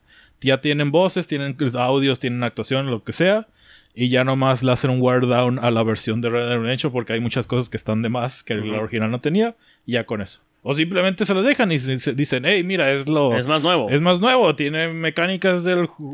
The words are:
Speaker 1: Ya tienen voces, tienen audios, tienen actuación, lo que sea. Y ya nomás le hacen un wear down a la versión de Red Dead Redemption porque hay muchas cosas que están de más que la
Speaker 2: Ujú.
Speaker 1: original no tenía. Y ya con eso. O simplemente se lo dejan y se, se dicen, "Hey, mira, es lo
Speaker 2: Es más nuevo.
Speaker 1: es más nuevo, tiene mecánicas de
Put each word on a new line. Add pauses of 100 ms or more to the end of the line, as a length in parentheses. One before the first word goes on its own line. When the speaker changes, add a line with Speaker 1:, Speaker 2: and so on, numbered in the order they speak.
(400)
Speaker 1:
Ya
tienen
voces,
tienen (220)
audios,
tienen
actuación,
lo
que
sea. (480)
Y
ya
nomás
le
hacen
un
wear
down
a
la
versión
de
Red
Dead
Redemption
porque
hay
muchas
cosas
que
están
de
más
que
la
Speaker 2:
Ujú.
Speaker 1:
original
no
tenía. (300)
Y
ya
con
eso. (220)
O
simplemente
se
lo
dejan
y
se,
se
dicen,
"Hey,
mira,
es
lo
Speaker 2:
Es
más
nuevo.
Speaker 1:
es
más
nuevo,
tiene
mecánicas
de (280)